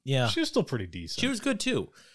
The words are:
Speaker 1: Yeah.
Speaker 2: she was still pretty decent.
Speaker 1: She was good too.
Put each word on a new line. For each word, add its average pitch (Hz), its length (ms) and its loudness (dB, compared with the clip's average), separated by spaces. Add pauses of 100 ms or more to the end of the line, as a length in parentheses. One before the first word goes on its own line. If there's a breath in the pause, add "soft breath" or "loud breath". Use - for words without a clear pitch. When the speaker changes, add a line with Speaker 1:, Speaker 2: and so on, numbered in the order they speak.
Speaker 1:
Yeah. 127 240 4
Speaker 2:
she 320 120 0
was 302 80 2
still 240 160 2
pretty 104 220 -2
decent. 85 340 -8
Speaker 1:
She 247 80 2
was 247 120 -2
good 269 200 0
too. - 300 -2 (240 soft breath)